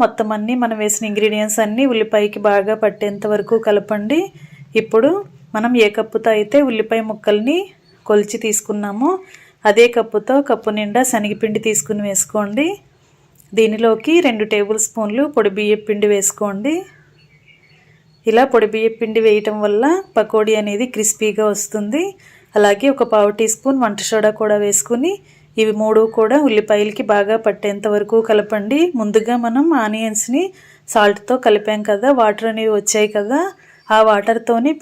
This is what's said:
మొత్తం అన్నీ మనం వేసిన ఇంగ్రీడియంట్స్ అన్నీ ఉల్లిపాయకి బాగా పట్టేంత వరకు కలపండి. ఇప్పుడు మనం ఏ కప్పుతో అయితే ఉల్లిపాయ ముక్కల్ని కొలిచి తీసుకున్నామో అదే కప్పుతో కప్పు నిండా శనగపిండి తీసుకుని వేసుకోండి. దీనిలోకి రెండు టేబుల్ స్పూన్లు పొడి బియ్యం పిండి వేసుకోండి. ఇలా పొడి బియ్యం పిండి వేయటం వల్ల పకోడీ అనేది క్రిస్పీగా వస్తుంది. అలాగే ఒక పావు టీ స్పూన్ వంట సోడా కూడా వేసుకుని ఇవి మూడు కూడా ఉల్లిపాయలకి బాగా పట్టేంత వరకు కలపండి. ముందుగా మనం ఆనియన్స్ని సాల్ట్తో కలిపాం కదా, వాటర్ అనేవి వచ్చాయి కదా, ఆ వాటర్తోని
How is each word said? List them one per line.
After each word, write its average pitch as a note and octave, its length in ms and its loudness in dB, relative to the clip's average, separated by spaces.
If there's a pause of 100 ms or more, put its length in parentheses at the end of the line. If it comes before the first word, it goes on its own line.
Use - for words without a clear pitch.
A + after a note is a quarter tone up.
మొత్తం A3+ 340 -2
అన్నీ A3 280 -4
మనం A3+ 200 -2
వేసిన G#3+ 280 -4
ఇంగ్రీడియంట్స్ G#3+ 540 -2
అన్నీ A3+ 280 0
ఉల్లిపాయకి G#3+ 460 0 (100)
బాగా G3+ 340 0
పట్టేంత G3+ 500 -4
వరకు G#3 240 0 (120)
కలపండి. G#3 500 0 (640)
ఇప్పుడు A3+ 280 2 (460)
మనం A#3 160 0 (140)
ఏ G#3 120 2
కప్పుతో A3 400 -2
అయితే G#3+ 220 2 (100)
ఉల్లిపాయ A3 320 -2 (100)
ముక్కల్ని G#3+ 460 0 (500)
కొలిచి G#3 380 2
తీసుకున్నామో G#3 640 -2 (600)
అదే G#3+ 140 6 (140)
కప్పుతో A3 380 0 (120)
కప్పు A3+ 300 0
నిండా G#3 320 0
శనగపిండి G#3+ 580 -2
తీసుకుని G#3 420 -4
వేసుకోండి. G#3+ 560 -2 (920)
దీనిలోకి A3 540 2 (140)
రెండు A3 260 0
టేబుల్ G#3 320 0
స్పూన్లు A3 380 -4 (120)
పొడి G#3 220 2
బియ్యం G#3 300 0
పిండి G#3 260 -2
వేసుకోండి. G3+ 600 -2 (1600)
ఇలా A3+ 120 6 (100)
పొడి A3 220 4
బియ్యం A3 260 0
పిండి A3 260 -2
వేయటం G#3+ 380 2
వల్ల G#3 200 0 (320)
పకోడీ G#3+ 440 0
అనేది G#3 340 -4
క్రిస్పీగా G#3+ 560 -2
వస్తుంది. G#3 520 -4 (540)
అలాగే G#3 380 2
ఒక C4+ 180 0
పావు G#3 260 4
టీ A3 160 0
స్పూన్ C4+ 280 -2
వంట G#3 260 -4
సోడా G#3+ 220 2 (100)
కూడా G#3+ 240 0
వేసుకుని A#3+ 480 -2 (500)
ఇవి A3 100 2 (100)
మూడు A3 220 4 (140)
కూడా A3 180 2 (100)
ఉల్లిపాయలకి G#3+ 640 0
బాగా G#3 240 2 (100)
పట్టేంత G3+ 480 -4
వరకు G#3 260 2 (100)
కలపండి. G#3+ 500 0 (200)
ముందుగా A3 440 0
మనం A#3+ 220 0 (180)
ఆనియన్స్ని A3 600 -2 (500)
సాల్ట్తో G#3 420 2 (100)
కలిపాం G#3+ 440 2
కదా, G#3 200 2 (100)
వాటర్ A3 320 0
అనేవి A3 260 -2
వచ్చాయి G#3+ 380 0
కదా, G#3+ 240 -2 (560)
ఆ - 20 6 (120)
వాటర్తోని A#3 720 0